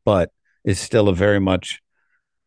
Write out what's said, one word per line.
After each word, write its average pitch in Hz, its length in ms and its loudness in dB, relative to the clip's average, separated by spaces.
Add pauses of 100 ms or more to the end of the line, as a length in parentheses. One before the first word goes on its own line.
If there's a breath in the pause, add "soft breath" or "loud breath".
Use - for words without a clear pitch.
but 95 260 0 (340)
is 95 140 -2
still 107 300 0
a 95 60 2
very 101 260 0
much 92 400 -4 (680)